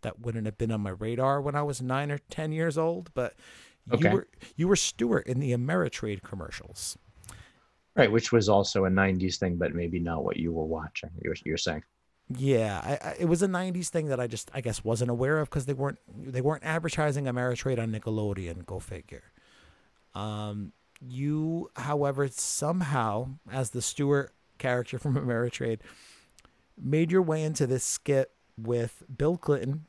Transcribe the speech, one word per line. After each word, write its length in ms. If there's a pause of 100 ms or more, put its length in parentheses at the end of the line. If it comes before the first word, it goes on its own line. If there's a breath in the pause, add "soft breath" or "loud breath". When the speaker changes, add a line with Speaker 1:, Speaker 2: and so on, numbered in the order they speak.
Speaker 1:
that 180
wouldn't 260
have 100
been 140
on 100
my 100
radar 500
when 140
I 80
was 200
nine 280
or 80
ten 340
years 260
old, 360
but 200 (500 loud breath)
you 120
Speaker 2:
Okay. 120
Speaker 1:
were, 200 (280 loud breath)
you 120
were 80
Stewart 500
in 140
the 120
Ameritrade 720
commercials. 720 (1000 loud breath)
Speaker 2:
Right, 160
which 200
was 160
also 360
a 60
nineties 480
thing, 180
but 180
maybe 240
not 260
what 120
you 160
were 120
watching, 460 (100)
you're, 140 (100)
you're 120
saying. 260 (460)
Speaker 1:
Yeah, 560
I, 240
I, 120
it 40
was 180
a 60
nineties 420
thing 180
that 120
I 60
just, 280
I 60
guess, 240
wasn't 260
aware 300
of 100
'cause 160
they 60
weren't, 260 (100)
they 320
weren't 220
advertising 640
Ameritrade 580
on 80
Nickelodeon, 760
go 120
figure. 540 (800 soft breath)
Um, 580 (280)
you, 760
however, 520
somehow, 1080 (120)
as 200
the 120
Stewart 520 (240)
character 400
from 160
Ameritrade, 640 (1000 loud breath)
made 300
your 120
way 200
into 240
this 160
skit 500 (240)
with 460 (140)
Bill 200
Clinton, 520